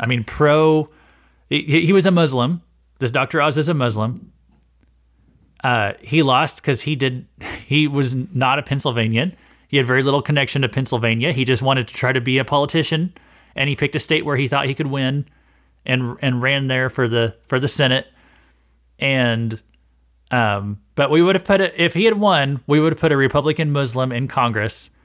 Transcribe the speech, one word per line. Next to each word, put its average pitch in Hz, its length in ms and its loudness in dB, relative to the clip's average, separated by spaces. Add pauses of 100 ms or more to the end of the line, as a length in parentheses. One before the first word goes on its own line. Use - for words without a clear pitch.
I - 60 -4
mean, 120 180 0
pro-, 156 640 2 (640)
he, 147 120 -2
he 160 300 2
was 190 140 6
a 190 40 4
Muslim. 160 520 2 (380)
This 127 100 0
Doctor 135 320 0
Oz 147 160 2
is 151 100 0
a 175 60 0
Muslim. 117 580 -2 (1300)
Uh, 117 380 0
he 156 220 0
lost 139 400 0
'cause 131 180 -2
he 151 160 -4
did, 127 300 -4 (400)
he 151 200 2
was 139 280 0
not 131 440 -2
a 147 40 -6
Pennsylvanian. 123 720 -2 (320)
He - 80 -2
had 135 80 4
very 127 180 2
little 139 200 0
connection 143 400 -2
to 127 80 0
Pennsylvania. 120 600 -2
He 131 120 0
just 120 160 0
wanted 131 260 0
to - 80 -20
try 127 180 -2
to 135 80 0
be 127 180 0
a 131 80 0
politician, 156 680 -2 (420)
and 135 140 -2
he 139 80 -2
picked 143 180 -2
a 156 60 -2
state 156 240 -2
where 143 120 -2
he 135 120 -2
thought 139 180 -2
he 135 80 -4
could 156 120 -4
win 135 400 -2 (580)
and, 127 380 -2
and 123 180 0
ran 135 280 -2
there 131 200 0
for 127 180 0
the, 117 380 0
for 131 160 -2
the 139 80 -2
Senate. 135 380 0 (920)
And, 117 640 0 (720)
um, 101 500 -2 (140)
but 139 160 0
we 156 120 4
would 185 120 2
have 185 100 -2
put 196 160 2
a, 175 220 0
if 170 120 0
he 185 100 0
had 226 160 2
won, 143 460 0
we 147 140 4
would 160 120 2
have 160 80 -6
put 160 120 2
a 139 40 2
Republican 147 540 0
Muslim 131 420 -2
in 123 160 -4
Congress 113 640 -2 (140)